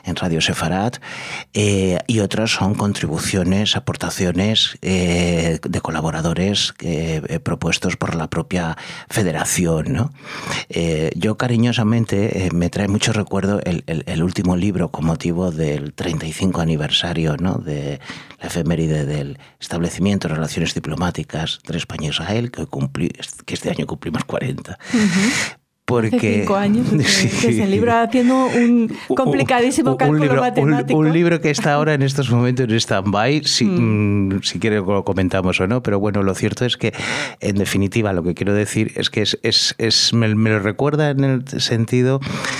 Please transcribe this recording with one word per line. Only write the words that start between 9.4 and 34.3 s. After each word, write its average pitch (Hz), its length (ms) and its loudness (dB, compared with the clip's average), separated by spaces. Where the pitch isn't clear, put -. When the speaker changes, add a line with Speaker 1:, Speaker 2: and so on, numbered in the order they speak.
Speaker 1:
¿no? 123 200 -2
Eh, 80 480 -2
yo 107 220 0
cariñosamente, 113 1080 2
eh, 87 60 -2
me 87 160 2
trae 98 200 -2
mucho 104 240 0
recuerdo 98 520 0
el, 90 220 -4
el, 80 200 -4
el 80 160 -2
último 90 340 0
libro 87 340 0
con 78 160 -4
motivo 87 440 0
del 73 440 -2
treinta 80 320 -4
y 80 60 -6
cinco 87 280 -2
aniversario, 82 800 0
¿no? - 200 0
de 143 420 -6
la 85 80 -10
efeméride 78 580 0
del 71 320 -4
establecimiento 85 680 -2
de 78 60 -4
relaciones 78 400 -2
diplomáticas 78 880 -4
entre 82 160 -6
España 78 300 -6
e - 20 -6
Israel, 107 400 -2
que 80 120 -10
hoy 80 40 -6
cumpli-, 69 460 -4
que - 80 -8
este - 160 -6
año 156 160 -4
cumplimos - 380 -6
cuarenta. - 540 -6
Speaker 2:
Ujú. 202 380 2
Speaker 1:
Porque 117 320 2
Speaker 2:
Hace 110 240 2
cinco 196 160 0
años 208 340 2
Speaker 1:
<laughs> 214 60 4
Speaker 2:
que, 147 80 4
Speaker 1:
Sí. - 240 2
Speaker 2:
que 233 240 2
se 214 140 2
libra 226 380 4
haciendo 254 420 4
un 240 500 4
Speaker 1:
Un, 262 80 0
Speaker 2:
complicadísimo 262 760 2
Speaker 1:
un, - 40 4
un 123 40 -2
Speaker 2:
cálculo 151 240 4
Speaker 1:
libro, 139 180 4
un, - 80 -
Speaker 2:
matemático. 147 500 2
Speaker 1:
un 156 140 4
libro 170 280 4
que 160 100 2
está 147 240 2
ahora 151 180 2
en 139 100 2
estos 139 280 0
momentos 123 380 2
en 110 80 2
stand-by, 110 680 2
si, - 200 2
Speaker 2:
Mm. 104 720 2